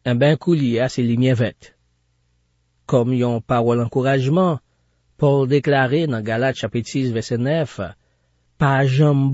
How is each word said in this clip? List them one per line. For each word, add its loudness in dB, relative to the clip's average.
en -2
ben 4
kounye 0
a, 0
se -2
limyè 2
vèt. -6
Kòm 2
yon -2
pawòl 0
ankourajman, 0
Pòl 2
deklare 0
nan -4
Galat -2
chapit -6
sis -2
vèsè -4
nèf, -2
pa 2
janm 2